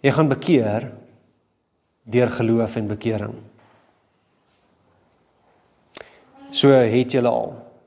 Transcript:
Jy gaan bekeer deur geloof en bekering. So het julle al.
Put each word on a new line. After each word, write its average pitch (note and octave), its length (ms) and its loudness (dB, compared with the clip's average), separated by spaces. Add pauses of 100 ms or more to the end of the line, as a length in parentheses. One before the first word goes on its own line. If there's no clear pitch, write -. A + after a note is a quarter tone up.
Jy C3+ 80 4
gaan D3+ 160 4
bekeer A#2+ 640 0 (1120)
deur A#2+ 240 2
geloof A#2 480 0
en G#2 80 -4
bekering. G#2 480 -6 (3250)
So C#3 160 2
het B2+ 480 2
julle A#2+ 160 0
al. - 220 -6 (300)